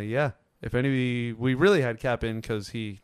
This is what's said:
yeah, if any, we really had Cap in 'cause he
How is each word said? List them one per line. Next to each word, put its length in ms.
yeah, 280
if 120
any, 580
we 220
really 280
had 180
Cap 240
in 160
'cause 300
he 340